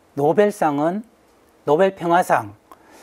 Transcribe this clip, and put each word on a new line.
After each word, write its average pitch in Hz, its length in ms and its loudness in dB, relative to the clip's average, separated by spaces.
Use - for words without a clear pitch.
노벨상은, 170 880 0
노벨 190 300 2
평화상, 170 580 0